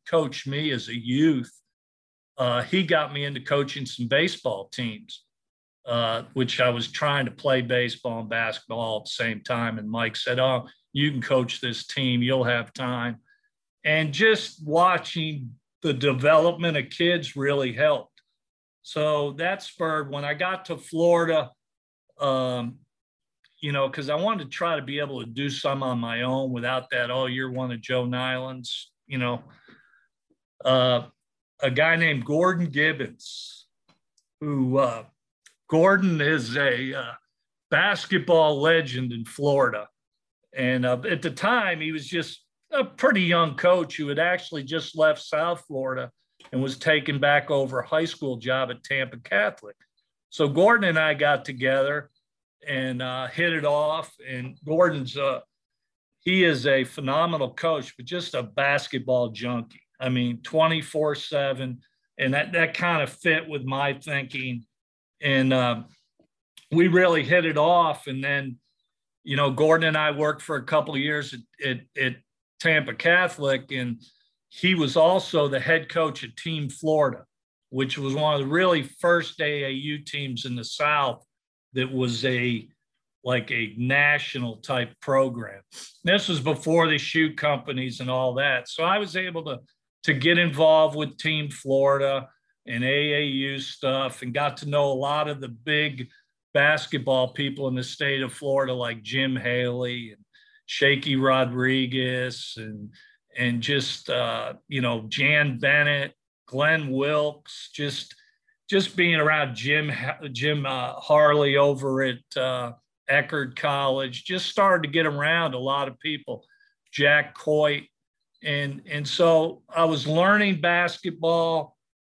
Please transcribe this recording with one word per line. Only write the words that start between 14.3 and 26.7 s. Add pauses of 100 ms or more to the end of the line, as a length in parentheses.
watching (260)
the
development
of
kids
really
helped. (640)
So
that
spurred,
when
I
got
to
Florida, (680)
um, (840)
you
know,
'cause
I
wanted
to
try
to
be
able
to
do
some
on
my
own
without